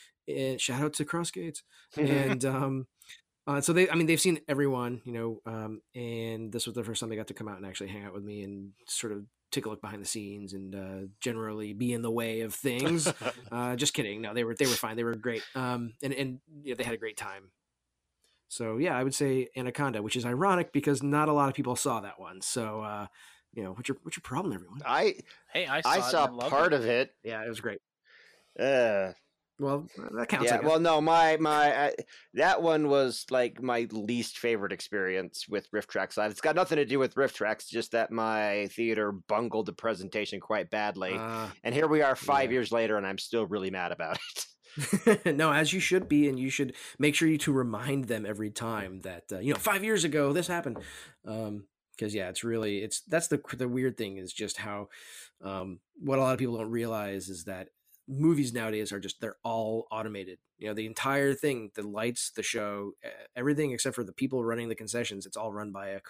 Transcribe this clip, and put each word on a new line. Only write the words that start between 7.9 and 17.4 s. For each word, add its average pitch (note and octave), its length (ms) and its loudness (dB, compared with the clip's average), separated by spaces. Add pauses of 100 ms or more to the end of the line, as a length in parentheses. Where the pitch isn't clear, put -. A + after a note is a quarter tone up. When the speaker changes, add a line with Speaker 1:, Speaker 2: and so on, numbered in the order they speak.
Speaker 1:
out F#2+ 100 -14
with G2 100 -10
me G#2 180 -10
and G2 300 -12 (140)
sort - 260 -6
of G2+ 140 -10 (240)
take C3 160 -4
a - 20 -6
look G#2+ 140 -10
behind G#2 180 -10
the F#2+ 60 -10
scenes G2+ 480 -8
and, F#2+ 200 -10
uh, F#2+ 260 -10 (200)
generally G#2+ 540 -6
be A#2+ 180 0
in A#2 100 -2
the A#2 80 -2
way A2+ 300 -2
of A2 140 -6
things. D3 680 0
Speaker 2:
<laughs> A#2+ 300 -6
Speaker 1:
Uh, B2 260 -2
just C#3+ 180 2
kidding. G#2+ 280 -4
No, G#2+ 120 -8
they A#2+ 100 2
were, A#2 100 -4
they C#3 120 2
were A#2+ 100 2
fine. A2+ 200 -4
They A#2 80 0
were A#2 120 0
great. A2+ 280 -4 (100)
Um, B2 480 -4
and, C#3 120 -2
and, C3 260 -4 (220)
you C#3+ 100 -8
know, A#2 40 -4
they A#2+ 80 -2
had A#2 100 -2
a A2+ 40 -8
great A2 200 -8
time. G2 340 -12 (960)